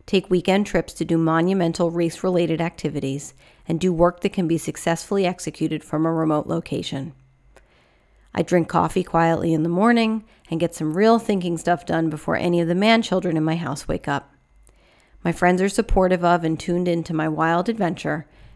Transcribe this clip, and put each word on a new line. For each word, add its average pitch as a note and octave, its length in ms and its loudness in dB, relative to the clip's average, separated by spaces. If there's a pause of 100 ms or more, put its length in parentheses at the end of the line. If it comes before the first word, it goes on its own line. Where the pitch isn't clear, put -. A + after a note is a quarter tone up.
take F#3+ 220 0
weekend F#3+ 380 2
trips - 280 -2
to E3+ 100 -6
do E3 140 0
monumental E3 760 2
race-related E3+ 680 0
activities, C#3+ 720 -6 (360)
and E3 100 -2
do F#3 140 0
work F3 300 2
that G3+ 100 -2
can F3 160 -2
be E3 100 0
successfully - 680 -2
executed D#3+ 600 -4
from D#3 200 -2
a E3 80 0
remote D#3 360 0
location. D#3+ 640 -6 (1200)
I - 80 0
drink E3 260 2
coffee E3+ 360 0
quietly E3 500 2
in D#3 80 2
the E3+ 80 0
morning A3 540 2 (260)
and E3 100 -4
get E3+ 140 -2
some D#3 200 -4
real A3 240 6
thinking F#3 380 -2
stuff E3+ 300 -2
done E3 240 0
before D#3 260 -4
any F3 240 2
of E3 80 0
the F3 60 0
man A3 260 4
children F#3 340 -2
in D#3 80 2
my D#3+ 140 0
house D3 320 -6
wake - 180 -4
up. C#3 240 -4 (920)
My E3+ 80 0
friends F3+ 300 2
are G3+ 80 2
supportive F#3 520 2
of F3 220 2
and D#3+ 160 -2
tuned F3 260 -2
into E3+ 280 -2
my D#3 160 -2
wild E3 400 0
adventure, E3 560 -4 (300)